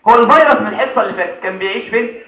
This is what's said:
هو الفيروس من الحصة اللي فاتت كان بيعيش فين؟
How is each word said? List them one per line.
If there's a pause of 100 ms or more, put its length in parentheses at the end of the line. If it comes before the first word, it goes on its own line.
هو
الفيروس
من
الحصة
اللي
فاتت
كان
بيعيش
فين؟ (140)